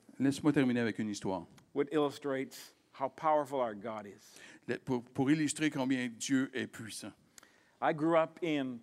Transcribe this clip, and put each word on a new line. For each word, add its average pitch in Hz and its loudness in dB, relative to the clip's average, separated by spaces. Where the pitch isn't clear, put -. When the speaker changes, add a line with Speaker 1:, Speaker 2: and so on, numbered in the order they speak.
Speaker 1:
Laisse-moi 139 4
terminer 123 4
avec 113 0
une 110 -2
histoire. 95 -4
Speaker 2:
which 143 2
illustrates 139 -2
how 135 -2
powerful 147 2
our 117 0
God 107 -8
is. - -20
Speaker 1:
Le-, 120 -2
pour, 123 -2
pour 135 0
illustrer 151 0
combien 131 0
Dieu 131 0
est 113 -2
puissant. - -12
Speaker 2:
I 143 2
grew 165 2
up 160 2
in 135 -2